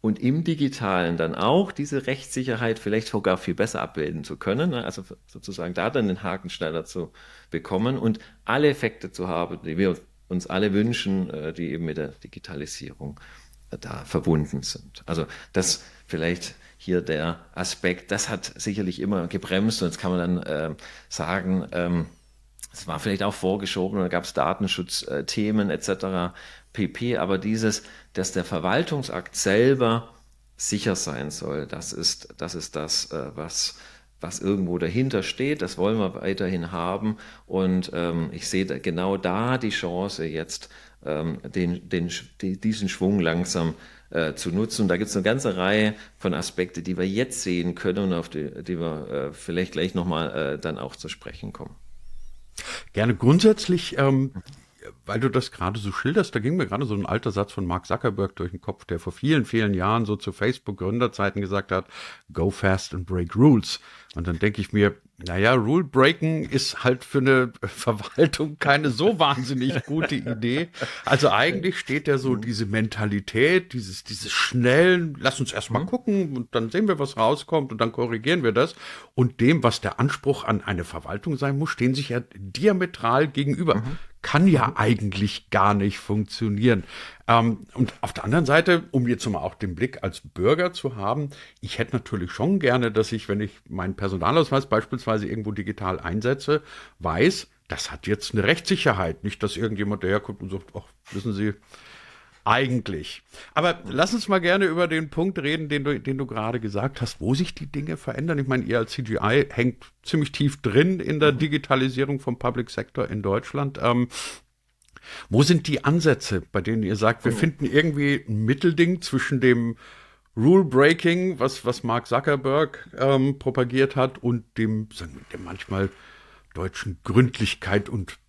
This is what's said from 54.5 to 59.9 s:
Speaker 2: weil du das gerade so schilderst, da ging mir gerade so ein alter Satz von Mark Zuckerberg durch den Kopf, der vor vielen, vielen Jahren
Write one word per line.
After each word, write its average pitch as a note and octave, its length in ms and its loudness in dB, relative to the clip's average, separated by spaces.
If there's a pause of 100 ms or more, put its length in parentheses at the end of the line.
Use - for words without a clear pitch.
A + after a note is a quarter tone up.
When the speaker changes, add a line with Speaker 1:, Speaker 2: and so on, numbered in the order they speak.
Speaker 2:
weil G#2+ 140 -2
du B2+ 100 2
das B2+ 220 0
gerade F#2+ 280 -4
so G2+ 100 -4
schilderst, E3 440 0
da A#2 60 0
ging C3+ 160 0
mir D#3+ 100 0
gerade A2 180 -2
so G#2+ 100 -2
ein G2 120 -2
alter A2+ 240 0
Satz G2 220 -2
von G2 120 -4
Mark F2 220 -2
Zuckerberg G2+ 500 -2
durch F2+ 140 -4
den F#2+ 100 -10
Kopf, - 240 -8
der E2+ 140 -4
vor F2 140 -8
vielen, D3 340 2
vielen A2 260 2
Jahren G2+ 320 2